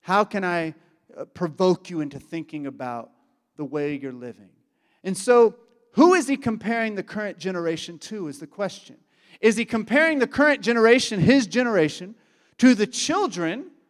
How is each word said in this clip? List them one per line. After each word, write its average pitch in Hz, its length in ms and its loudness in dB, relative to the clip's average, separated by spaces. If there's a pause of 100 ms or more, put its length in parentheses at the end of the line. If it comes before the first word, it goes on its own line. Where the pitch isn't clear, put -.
How 202 240 0
can 202 180 -6
I, 170 320 -4 (420)
uh, 156 100 -12
provoke 180 640 -2
you 170 100 -8
into 139 180 -10
thinking 151 480 -12
about 123 460 -12 (420)
the 151 100 -10
way 147 300 -4
you're 135 160 -10
living?" 120 400 -16 (540)
And 185 120 -4
so, 240 380 4 (380)
who 349 220 6
is 330 120 0
he 277 100 -2
comparing 220 600 -4
the 185 80 -6
current 196 340 -10
generation 170 640 -6
to 208 260 -10
is 143 140 -12
the 156 80 -16
question. - 480 -10 (440)
Is 214 160 4
he 226 80 -2
comparing 285 540 0
the 247 80 2
current 277 340 2
generation, 226 600 4
his 233 260 6
generation, 190 680 -2 (420)
to 254 160 6
the 208 140 0
children 269 840 -4 (200)